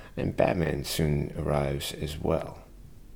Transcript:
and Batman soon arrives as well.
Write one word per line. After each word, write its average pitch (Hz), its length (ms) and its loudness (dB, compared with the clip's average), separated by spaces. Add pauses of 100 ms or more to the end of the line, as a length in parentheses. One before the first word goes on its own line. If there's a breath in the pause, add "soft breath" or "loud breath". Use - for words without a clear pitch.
(160 loud breath)
and - 200 -2
Batman 76 480 4
soon 73 520 2
arrives 71 560 0
as 76 240 -4
well. - 460 0 (540)